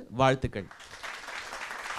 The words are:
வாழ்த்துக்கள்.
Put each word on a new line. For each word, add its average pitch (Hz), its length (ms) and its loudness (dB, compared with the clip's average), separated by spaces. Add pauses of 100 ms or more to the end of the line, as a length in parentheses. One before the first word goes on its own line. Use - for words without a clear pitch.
வாழ்த்துக்கள். 127 580 4 (1300)